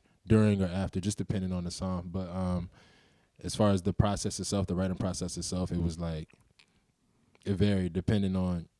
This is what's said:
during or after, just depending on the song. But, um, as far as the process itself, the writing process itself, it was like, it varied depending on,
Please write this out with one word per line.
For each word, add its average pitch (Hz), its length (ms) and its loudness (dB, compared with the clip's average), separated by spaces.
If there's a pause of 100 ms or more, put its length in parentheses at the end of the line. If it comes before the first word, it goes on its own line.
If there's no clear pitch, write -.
(280)
during 107 340 6
or 92 60 0
after, 92 340 -2
just 104 160 -2
depending 92 340 -2
on 90 140 -2
the 87 60 -6
song. 90 400 -4
But, 90 180 -6
um, 90 400 -2 (760)
as 90 120 -6
far 107 160 4
as 95 100 4
the 95 100 0
process 101 480 0
itself, 98 280 -2
the 90 80 0
writing 92 200 0
process 90 420 -4
itself, 90 360 -4
it 85 100 0
was 85 160 -2
like, 80 300 -6 (1120)
it 101 120 -2
varied 95 360 2
depending 95 460 0
on, 90 320 -2 (100)